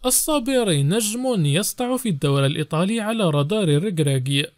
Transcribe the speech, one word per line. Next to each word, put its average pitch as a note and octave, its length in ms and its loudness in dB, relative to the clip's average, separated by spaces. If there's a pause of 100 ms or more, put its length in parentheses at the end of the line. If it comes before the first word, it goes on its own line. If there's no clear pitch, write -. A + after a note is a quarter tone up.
الصابري B3 760 0
نجم G#3+ 600 0
يسطع G#3 520 -2
في A#3+ 120 -2
الدوري C#3 360 0
الإيطالي D#3+ 560 -2
على G#3+ 280 0
رادار D#3 400 0
الركراكي. C#3+ 760 0 (120)